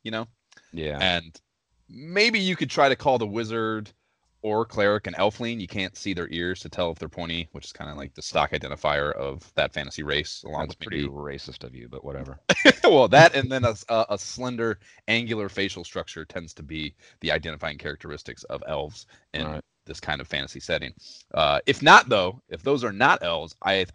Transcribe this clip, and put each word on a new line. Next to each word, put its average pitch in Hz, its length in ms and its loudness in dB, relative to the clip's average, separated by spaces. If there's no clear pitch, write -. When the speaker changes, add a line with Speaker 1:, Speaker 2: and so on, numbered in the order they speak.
Speaker 1:
you 110 80 -8
know? 113 160 -6
Speaker 2:
Yeah. 76 260 -6
Speaker 1:
And 85 400 -2
maybe 196 520 0
you 185 180 0
could 139 120 -4
try 143 200 4
to 127 80 2
call 123 200 2
the 113 100 -2
wizard 110 640 -4
or 107 220 0
cleric 104 440 2
an 85 80 -8
elfling. 113 440 0
You 90 80 -8
can't 95 300 -6
see 101 160 -4
their 87 160 -4
ears 87 300 -4
to 82 100 -14
tell 87 220 -2
if 80 80 -10
they're 80 100 -8
pointy, 82 440 -8
which 78 120 -16
is - 80 -18
kinda 73 220 -12
like 69 180 -12
the - 80 -16
stock 76 300 0
identifier 73 640 -2
of 69 420 -8
that 71 180 -2
fantasy 76 300 -10
race, 73 420 -4
along 76 220 -6
Speaker 2:
That's 76 100 -14
Speaker 1:
with 82 100 -16
Speaker 2:
pretty 78 140 -4
Speaker 1:
maybe 69 140 -6
Speaker 2:
racist 71 480 -12
of 64 100 -16
you, 60 160 -18
but 65 160 -16
whatever. 69 340 -12
Speaker 1:
<laughs> - 200 8
Well, 147 240 8
that 156 260 10
and 135 180 0
then 127 140 0
a, 117 80 2
a, 113 220 2
a 104 80 0
slender, 117 580 -4
angular 110 420 0
facial 95 340 -4
structure 82 420 -10
tends 82 280 -12
to - 80 -18
be 76 320 -8
the 80 100 -2
identifying 78 480 -4
characteristics 76 640 -12
of - 240 -10
elves 73 400 -8
in 78 140 -6
Speaker 2:
Right. 76 160 -8
Speaker 1:
this - 120 -14
kind 73 220 -6
of 64 60 -14
fantasy 67 320 -8
setting. 71 340 -4
Uh, 73 320 4
if - 160 0
not, 165 260 8
though, 101 400 0
if 90 140 -12
those 135 220 0
are 107 100 -4
not 123 300 2
elves, 82 400 -4
I, 95 320 2